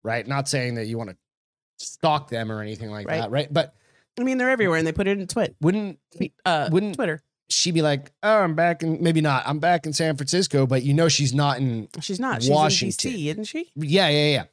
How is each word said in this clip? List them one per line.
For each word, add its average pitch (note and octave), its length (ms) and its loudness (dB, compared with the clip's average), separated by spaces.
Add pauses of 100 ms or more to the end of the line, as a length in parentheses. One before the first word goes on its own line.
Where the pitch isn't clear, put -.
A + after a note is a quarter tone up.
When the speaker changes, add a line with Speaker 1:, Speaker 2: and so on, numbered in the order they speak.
Speaker 1:
right? A#2 220 -4
Not C#3 220 -2
saying B2 280 -2
that A2 100 -6
you A#2 120 -6
wanna F#2+ 180 -10 (600)
stalk - 520 -2
them A2+ 220 -6
or G#2+ 100 -6
anything G#2+ 280 -10
like G#2 180 -10
Speaker 2:
Right. D#3+ 120 -2
Speaker 1:
that, G#2+ 100 -4
right? C#3+ 220 -2
But D3+ 220 -2 (440)
Speaker 2:
I A#3+ 40 -4
mean, C4 160 0
they're B3+ 120 0
everywhere G3 280 2
and D#3+ 80 0
they D#3+ 60 -2
put G3 160 -2
it G3+ 100 0
in F#3 80 -8
Twit. - 340 -4
Speaker 1:
wouldn't, F#3+ 380 0 (180)
Speaker 2:
Tweet, - 160 -6 (120)
uh, D#3+ 260 0
Speaker 1:
wouldn't F#3+ 260 2
Speaker 2:
Twitter. F#3 260 -4 (260)
Speaker 1:
she - 220 0
be E3 120 2
like, C#3+ 300 0 (100)
"Oh, G#3+ 160 4
I'm E3+ 160 2
back E3+ 280 0
in," D#3+ 200 -2
maybe E3 180 4
not, C#3+ 260 2
"I'm D3 140 -2
back E3+ 260 2
in D#3 60 -4
San D#3+ 240 0
Francisco," D3 500 0
but B2+ 180 2
you C#3 100 2
know E3 140 4
she's C#3 260 2
not C#3+ 240 2
in A#2 300 -2 (120)
Speaker 2:
She's F#3+ 200 -6
not. A#3 220 -2
She's C3 80 2
Speaker 1:
Washington. D3+ 600 2
Speaker 2:
in A#3+ 60 -6
D E3 60 -6
C, D3 80 -2
isn't G#3 140 -8
she? D#4+ 320 -10
Speaker 1:
Yeah, D#3 320 2
yeah, D3 240 4
yeah. B2 200 0